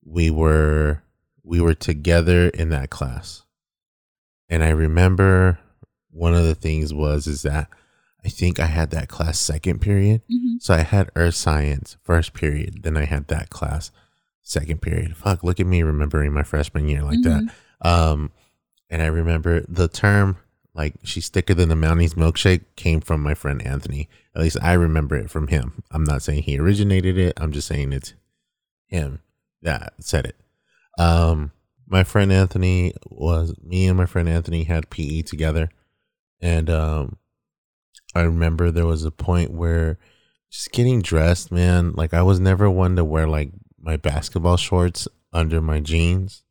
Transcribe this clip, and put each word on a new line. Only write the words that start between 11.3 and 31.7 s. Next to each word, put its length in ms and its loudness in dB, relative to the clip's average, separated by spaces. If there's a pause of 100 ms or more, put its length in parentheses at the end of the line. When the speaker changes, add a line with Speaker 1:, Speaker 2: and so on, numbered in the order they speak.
Speaker 1:
science 680 -2
first 300 0
period. 500 -6
Then 140 -2
I 80 0
had 220 -4
that 220 -6
class 420 -8 (500)
second 400 -6
period. 340 -4
Fuck, 280 -4
look 160 -2
at 80 2
me 160 2
remembering 500 0
my 100 -2
freshman 460 -4
year 140 -2
like 200 0
that. 200 2
Speaker 2:
Mm-hmm. 440 -8
Speaker 1:
Um, 440 2 (580)
and 120 -4
I 40 0
remember 640 0
the 180 0
term, 500 2 (360)
like, 300 -4
"She's 260 -10
thicker 240 0
than 160 4
the 60 2
Mounties 400 2
milkshake" 480 2 (120)
came 240 0
from 220 -4
my 140 -2
friend 260 -6
Anthony. 480 -8 (260)
At 60 -2
least 200 0
I 120 2
remember 420 2
it 140 -6
from 180 -4
him. 440 -4
I'm 120 -2
not 200 -2
saying 200 -2
he 160 -4
originated 580 2
it. 200 2
I'm 140 -4
just 160 -8
saying 260 -4
it's 220 -10 (720)
him 340 -6 (400)
that 380 -6
said 260 -2
it. 100 -12 (600)
Um, 540 2 (360)